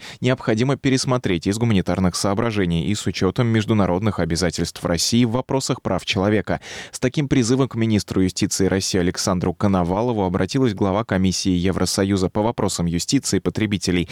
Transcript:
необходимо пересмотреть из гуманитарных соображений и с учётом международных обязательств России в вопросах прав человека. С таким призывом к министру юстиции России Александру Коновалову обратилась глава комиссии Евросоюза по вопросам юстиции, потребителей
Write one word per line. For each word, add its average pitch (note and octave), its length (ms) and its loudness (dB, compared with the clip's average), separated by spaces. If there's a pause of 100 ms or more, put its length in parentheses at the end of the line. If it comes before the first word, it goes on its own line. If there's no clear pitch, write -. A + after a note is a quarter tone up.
(220)
необходимо B2+ 540 0
пересмотреть B2+ 720 0
из G2+ 100 0
гуманитарных F#2 580 2
соображений G2+ 720 0
и G2 80 -2
с - 140 -4
учётом G2+ 400 0
международных G#2 720 2
обязательств E2+ 640 -2
России F2 400 2
в A2 60 -2
вопросах B2+ 500 -4
прав F#2+ 240 -4
человека. G2 560 0 (300)
С - 80 -12
таким C3+ 280 -2
призывом C3 400 2
к - 60 -10
министру A2 480 0
юстиции F#2 460 0
России F#2+ 320 0
Александру F2+ 560 0
Коновалову G2+ 680 0
обратилась F#2+ 520 0
глава G2+ 280 0
комиссии F#2+ 460 0
Евросоюза F#2 800 0
по G#2+ 140 -2
вопросам G#2+ 420 -2
юстиции, F2+ 540 0
потребителей F2+ 720 -2